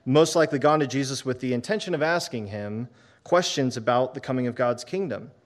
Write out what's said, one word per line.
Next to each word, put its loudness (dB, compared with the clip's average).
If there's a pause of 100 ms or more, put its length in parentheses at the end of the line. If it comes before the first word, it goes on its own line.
most 4
likely 4
gone 4
to 2
Jesus -4
with -4
the -2
intention -2
of -2
asking -2
him -8 (360)
questions 2
about 2
the -10
coming -2
of -4
God's 0
kingdom. -6 (160)